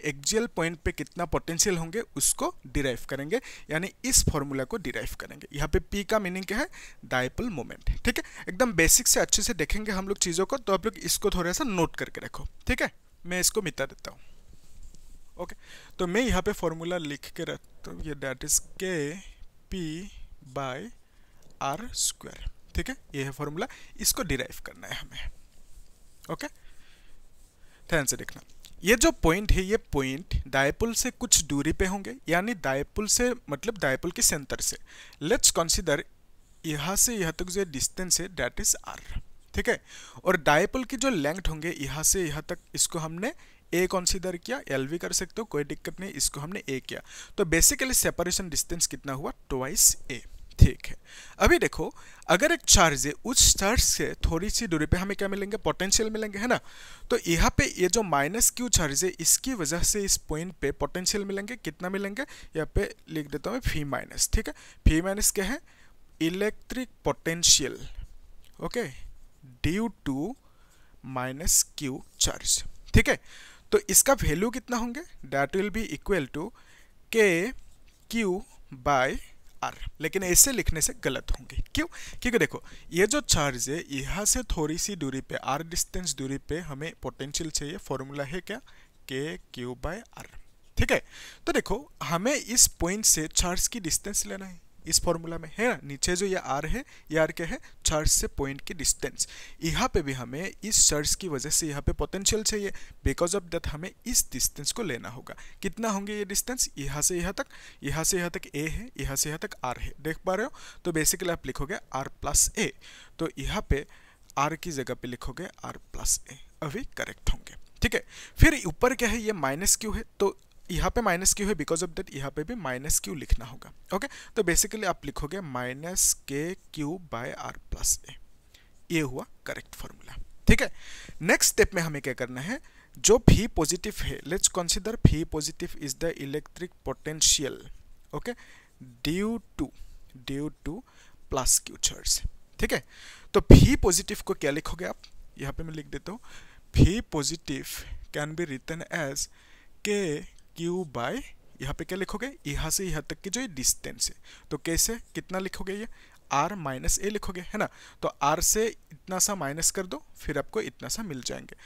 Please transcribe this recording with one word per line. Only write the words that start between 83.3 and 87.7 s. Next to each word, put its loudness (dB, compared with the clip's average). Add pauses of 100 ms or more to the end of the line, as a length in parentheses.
है, -4 (120)
यहाँ -2
से 2 (120)
थोड़ी 0
सी -2
दूरी -4
पे, -6 (100)
R 0
डिस्टेंस -4
दूरी -4 (120)
पे -4 (100)
हमें -8 (100)
पोटेंशियल -6
चाहिए, -4